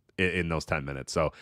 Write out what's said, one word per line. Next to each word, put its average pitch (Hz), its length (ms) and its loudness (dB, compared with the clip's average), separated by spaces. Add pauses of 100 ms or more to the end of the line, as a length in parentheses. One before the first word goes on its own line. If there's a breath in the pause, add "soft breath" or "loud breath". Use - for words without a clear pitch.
(180)
in, 90 140 4
in 85 180 0
those 80 160 0
ten 78 180 -2
minutes. 69 300 -8
So, 78 180 4 (100)